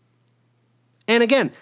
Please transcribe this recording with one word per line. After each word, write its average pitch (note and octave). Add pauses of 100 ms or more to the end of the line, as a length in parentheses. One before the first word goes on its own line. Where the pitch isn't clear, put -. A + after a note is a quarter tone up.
(1080)
And A#3
again, A#3